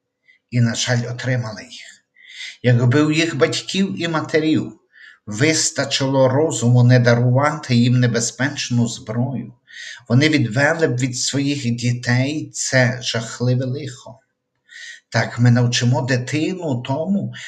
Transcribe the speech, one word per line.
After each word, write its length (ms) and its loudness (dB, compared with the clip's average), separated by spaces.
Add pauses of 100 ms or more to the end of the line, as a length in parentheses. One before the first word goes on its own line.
(500)
і, 120 2
на 140 2
жаль, 360 -2
отримали 520 -6
їх. 400 -20 (600)
Якби 380 4
у 100 2
їх 240 0
батьків 680 -2
і 60 -4
матерів 720 -2 (460)
вистачило 1040 0
розуму 540 2
не 160 8
дарувати 760 2
їм 240 4
небезпечну 880 -2
зброю, 640 -6 (540)
вони 220 4
відвели 580 2
б 100 0
від 200 -4
своїх 540 -2
дітей 800 -2
це 480 0
жахливе 640 -2
лихо. 540 -10 (880)
Так 300 -2
ми 120 6
навчимо 500 2
дитину 800 -4
тому, 520 -4 (140)